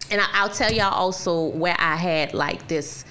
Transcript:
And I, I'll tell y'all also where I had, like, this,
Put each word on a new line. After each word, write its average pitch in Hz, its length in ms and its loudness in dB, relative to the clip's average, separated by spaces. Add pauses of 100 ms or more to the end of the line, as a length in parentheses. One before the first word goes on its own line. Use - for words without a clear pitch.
(120)
And 208 80 2
I, 196 140 2
I'll 202 160 2
tell 220 220 0
y'all 208 220 2
also 180 520 0
where 170 340 0
I 160 160 2
had, 160 380 0
like, - 340 -2
this, - 440 -4